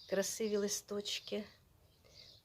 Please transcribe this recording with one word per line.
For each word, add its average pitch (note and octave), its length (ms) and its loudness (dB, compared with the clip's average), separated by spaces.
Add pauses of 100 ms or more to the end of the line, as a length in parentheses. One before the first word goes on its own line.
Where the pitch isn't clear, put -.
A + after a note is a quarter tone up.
красиві G3+ 480 2
листочки. G3+ 840 0 (1000)